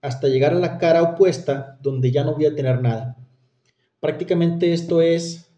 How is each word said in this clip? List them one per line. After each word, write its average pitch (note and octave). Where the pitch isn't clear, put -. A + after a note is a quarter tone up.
hasta C#3
llegar C3+
a F3
la F3
cara E3+
opuesta, E3+
donde C3
ya C#3
no D#3
voy D3+
a D3
tener C3
nada. A#2+
Prácticamente E3+
esto E3
es E3